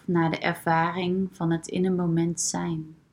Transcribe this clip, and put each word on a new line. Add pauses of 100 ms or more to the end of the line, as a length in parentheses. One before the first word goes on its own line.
naar
de
ervaring
van
het
in
een
moment
zijn. (180)